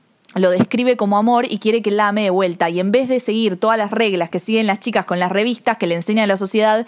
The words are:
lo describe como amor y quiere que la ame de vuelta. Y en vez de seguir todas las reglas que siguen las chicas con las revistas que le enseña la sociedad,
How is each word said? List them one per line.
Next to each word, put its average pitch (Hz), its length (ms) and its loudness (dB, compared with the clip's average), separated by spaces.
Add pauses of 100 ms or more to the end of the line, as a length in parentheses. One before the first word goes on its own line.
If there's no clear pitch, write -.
(360)
lo 185 140 2
describe 240 480 0
como 202 200 0
amor 240 320 2
y 208 100 -6
quiere 220 220 0
que 208 100 -2
la 208 180 2
ame 208 140 0
de 196 60 0
vuelta. 180 400 0
Y 170 100 -4
en 190 120 0
vez 254 160 2
de 254 120 0
seguir 220 380 0
todas 220 200 0
las 208 140 -4
reglas 202 380 0
que 180 100 -4
siguen 220 280 0
las 196 120 0
chicas 214 260 -2
con 175 140 -4
las 180 120 0
revistas 220 460 -2
que 180 100 -2
le 170 80 -2
enseña 208 320 0
la 196 100 2
sociedad, 214 500 0